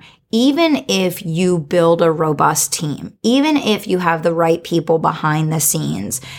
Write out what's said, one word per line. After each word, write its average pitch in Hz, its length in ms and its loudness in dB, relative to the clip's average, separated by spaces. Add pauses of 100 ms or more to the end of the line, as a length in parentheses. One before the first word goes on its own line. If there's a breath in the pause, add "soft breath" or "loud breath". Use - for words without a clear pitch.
(320 loud breath)
even 277 580 2
if 185 360 -2
you 175 340 0
build 165 420 2
a 165 100 4
robust 156 600 0
team, - 480 -8
even 277 360 2
if 214 300 -2
you 180 120 0
have 165 240 0
the 170 100 0
right 165 300 0
people 165 340 0
behind 156 540 -2
the 160 80 -2
scenes 151 600 -4 (180 loud breath)